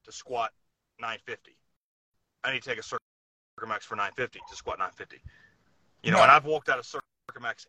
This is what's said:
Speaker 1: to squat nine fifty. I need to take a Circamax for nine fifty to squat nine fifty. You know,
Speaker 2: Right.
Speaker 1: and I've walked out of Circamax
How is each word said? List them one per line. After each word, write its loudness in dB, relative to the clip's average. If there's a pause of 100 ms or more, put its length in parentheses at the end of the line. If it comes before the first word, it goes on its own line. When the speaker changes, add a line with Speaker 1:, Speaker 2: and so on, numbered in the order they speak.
Speaker 1:
to -20
squat -4 (460)
nine -6
fifty. -12 (840)
I 0
need -2
to -12
take -4
a -8 (640)
Circamax -4
for -8
nine -2
fifty -6
to -18
squat -6
nine -4
fifty. -18 (800)
You 2
know, 6
Speaker 2:
Right. 10
Speaker 1:
and 10
I've 8
walked -2
out 0
of -12
Circamax -12